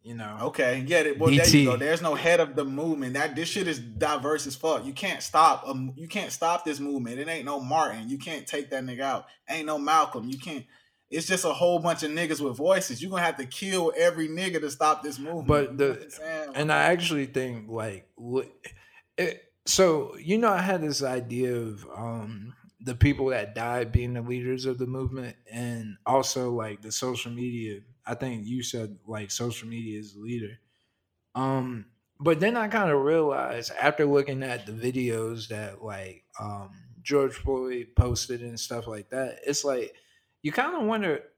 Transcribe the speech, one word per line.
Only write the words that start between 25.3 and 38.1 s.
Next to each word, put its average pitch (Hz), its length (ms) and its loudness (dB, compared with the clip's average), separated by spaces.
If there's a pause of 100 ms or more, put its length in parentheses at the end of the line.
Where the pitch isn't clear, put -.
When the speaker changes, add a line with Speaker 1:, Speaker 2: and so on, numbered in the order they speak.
Speaker 1:
and 113 540 -8
also, 127 460 0
like, 107 320 -6
the - 80 -12
social 123 400 -4
media. 117 480 -6 (260)
I 113 80 -6
think 113 320 -6
you 123 160 -4
said, 110 460 -8
like, 107 240 -8
social 117 360 -6
media 113 320 -8
is 104 140 -16
the 101 60 -20
leader. 113 400 -8 (760)
Um, 127 520 -2 (340)
but 156 200 4
then 220 160 2
I 220 120 0
kinda 202 280 2
realized 135 760 2 (100)
after 147 240 4
looking 139 380 2
at 123 240 -6
the 107 60 -10
videos 113 760 -2
that, 107 360 -8
like, 98 400 -10 (160)
um, 101 300 -8 (320)
George 139 320 2
Floyd 127 600 -4
posted 123 480 2